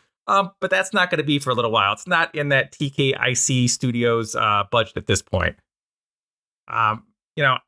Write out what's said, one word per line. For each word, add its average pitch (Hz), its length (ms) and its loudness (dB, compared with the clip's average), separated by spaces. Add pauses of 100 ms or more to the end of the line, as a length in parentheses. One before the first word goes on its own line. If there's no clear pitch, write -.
(260)
um, 190 260 0 (100)
but 185 80 -2
that's 190 240 -2
not 180 160 0
gonna 151 140 -2
be 143 140 0
for 139 120 -4
a 123 40 0
little 113 180 0
while. 101 200 4
It's - 160 -8
not 165 260 -2
in 147 140 -4
that 139 240 0
T 147 180 -4
K 139 240 0
I 123 200 -2
C 123 340 0
Studios, 117 640 0
uh, 104 380 0
budget 113 240 0
at 107 100 -8
this 98 160 0
point. 85 360 -4 (1120)
Um, 110 340 -2 (320)
you 151 80 -2
know, 131 140 2 (100)